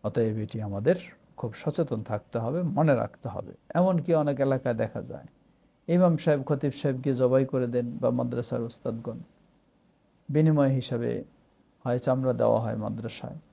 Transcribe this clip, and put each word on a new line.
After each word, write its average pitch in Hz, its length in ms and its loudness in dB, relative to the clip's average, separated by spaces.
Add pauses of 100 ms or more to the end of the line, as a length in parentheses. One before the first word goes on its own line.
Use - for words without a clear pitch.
অতএব 110 420 0
এটি 113 120 -8 (100)
আমাদের 110 300 0 (420)
খুব 113 120 -6 (100)
সচেতন 147 380 -2 (100)
থাকতে 107 340 -6
হবে, 143 160 -2 (180)
মনে 156 240 6
রাখতে - 340 -8
হবে। - 180 -10 (260)
এমনকি 180 320 2 (120)
অনেক 143 140 0 (100)
এলাকায় 127 360 0
দেখা - 180 -4 (100)
যায়, - 160 -14 (600)
ইমাম 175 260 6 (100)
সাহেব, 147 160 4 (100)
খতিব 139 320 0
সাহেবকে 135 300 0 (100)
জবাই 131 220 6 (100)
করে 127 220 0
দেন 120 120 0 (140)
বা 123 160 2
মাদ্রাসার 120 520 -2
উস্তাদগণ, 113 500 -8 (1080)
বিনিময় 147 500 4
হিসাবে 120 320 -2 (760)
হয় 123 200 0
চামড়া 131 360 2
দেওয়া 113 220 4
হয় 113 200 -4
মাদ্রাসায় 113 540 -8 (160)